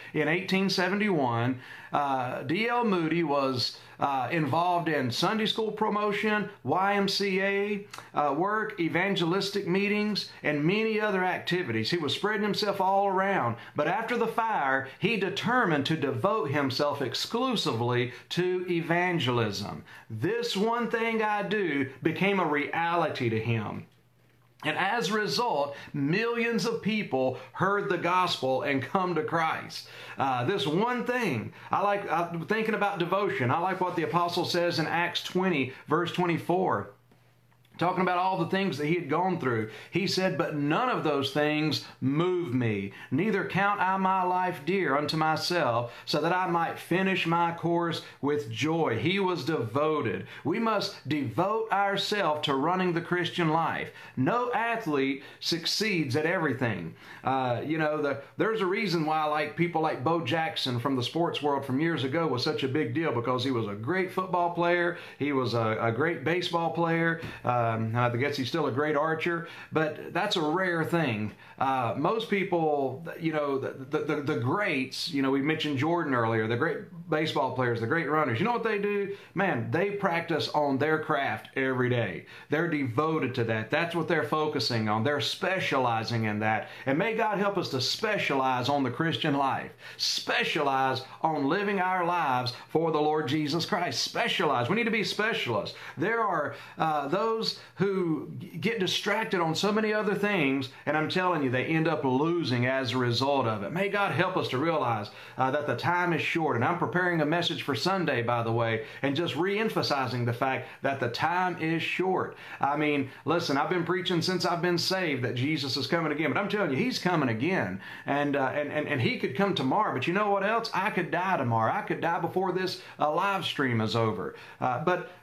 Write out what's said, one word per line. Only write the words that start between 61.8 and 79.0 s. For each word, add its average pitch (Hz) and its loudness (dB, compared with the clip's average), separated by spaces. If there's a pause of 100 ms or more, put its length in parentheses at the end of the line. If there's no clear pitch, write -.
ago 156 0
was 127 0
such 151 0
a 135 2
big 127 0
deal, 156 0
because 120 0
he 135 0
was 113 0
a 101 -6
great 165 -2
football 175 0
player. 170 2 (200)
He 143 0
was 123 2
a, 110 2
a 117 2
great 156 0
baseball 170 0
player. 165 2 (200)
Um, 120 2
and 113 -2
I 123 4
guess 139 0
he's 127 -4
still 160 0
a 127 0
great 147 0
archer, 160 0 (240)
but 151 -2
that's 202 0
a 175 2
rare 170 2
thing. 123 0 (260)
Uh, 127 0
most 202 0
people, 160 0 (140)
you 160 0
know, 143 0
the, - -6
the, 156 0
the, 147 -2
the 156 -2
greats, 143 -2
you 139 0
know, 135 2
we 139 4
mentioned 151 0
Jordan 156 0
earlier, 113 2
the 120 0
great 151 0 (300)
baseball 151 0
players, 120 0
the 117 -2
great 147 0
runners, 147 2
you 190 2
know 240 2
what 233 0
they 214 0
do? 202 -2 (200)